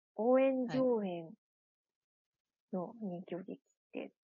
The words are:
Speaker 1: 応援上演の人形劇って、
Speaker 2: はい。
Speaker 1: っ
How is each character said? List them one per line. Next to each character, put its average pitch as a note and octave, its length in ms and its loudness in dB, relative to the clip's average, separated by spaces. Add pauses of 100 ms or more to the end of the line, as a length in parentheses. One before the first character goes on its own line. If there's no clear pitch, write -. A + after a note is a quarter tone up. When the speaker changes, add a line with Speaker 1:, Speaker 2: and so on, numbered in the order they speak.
(160)
Speaker 1:
応 B3 220 6
援 C4 300 2
上 B3 340 2
演 E3+ 280 -6 (1400)
の F#3 260 -6
人 F3+ 220 -6
形 F3+ 140 -10
劇 F#3+ 180 -10
っ - 20 -12 (360)
て、 - 80 -12
Speaker 2:
は - 40 -8
い。 - 40 -12
Speaker 1:
っ - 20 -20 (140)